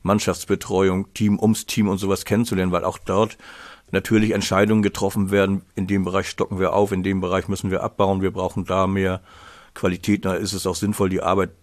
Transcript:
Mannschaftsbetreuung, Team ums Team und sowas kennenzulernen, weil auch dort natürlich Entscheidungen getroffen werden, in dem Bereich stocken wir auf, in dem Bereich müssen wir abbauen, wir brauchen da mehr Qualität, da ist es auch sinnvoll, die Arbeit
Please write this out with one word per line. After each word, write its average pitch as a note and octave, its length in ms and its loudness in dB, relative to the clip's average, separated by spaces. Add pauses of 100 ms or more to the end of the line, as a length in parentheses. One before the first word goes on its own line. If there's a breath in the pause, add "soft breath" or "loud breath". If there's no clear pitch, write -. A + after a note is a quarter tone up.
Mannschaftsbetreuung, G2 1120 0
Team G2+ 240 2
ums G#2+ 260 2
Team G#2 240 0
und F#2+ 80 0
sowas G2 300 -2
kennenzulernen, F#2+ 460 0
weil F2 120 0
auch F#2 140 -2
dort G#2+ 400 0 (540 loud breath)
natürlich G#2+ 400 2
Entscheidungen G#2 500 2
getroffen G2 480 0
werden, G2 320 2 (120)
in F#2+ 120 -4
dem G2 180 0
Bereich F#2 240 -2
stocken G2 300 -4
wir F#2 160 0
auf, G2+ 180 2
in F#2 100 -2
dem F#2+ 200 0
Bereich F#2 260 -2
müssen G2 220 -4
wir F#2 120 -2
abbauen, G2 380 0
wir F#2 120 0
brauchen F#2 340 -4
da F#2 200 0
mehr F#2+ 360 -2 (500 loud breath)
Qualität, F#2 540 0
da F#2 80 0
ist F#2+ 180 -4
es F#2+ 140 -4
auch F#2 80 0
sinnvoll, G2+ 340 0
die F2+ 140 -2
Arbeit F#2 280 0 (120)